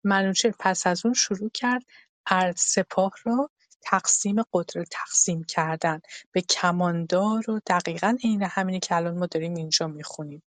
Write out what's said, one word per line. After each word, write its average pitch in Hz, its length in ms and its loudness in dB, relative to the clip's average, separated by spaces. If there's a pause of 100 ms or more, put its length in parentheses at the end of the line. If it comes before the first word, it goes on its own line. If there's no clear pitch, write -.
منوچهر 196 540 2
پس - 280 2
از 180 200 2
اون 240 80 4
شروع 214 400 0
کرد 247 280 0 (440)
ارض 185 340 2
سپاه 190 520 0 (120)
رو 247 260 0 (320)
تقسیم 202 600 0 (100)
قدرت، 170 380 -2
تقسیم - 540 -2
کردن 160 560 -2 (320)
به 185 80 2
کماندار 180 1080 0
و 214 160 -2
دقیقاً 180 580 0
عین 208 180 2
همینی 185 380 -2
که 180 160 0
الان 170 220 0
ما 180 80 0
داریم 170 280 -4
اینجا 160 320 -2
می‌خونیم. 151 560 -10 (100)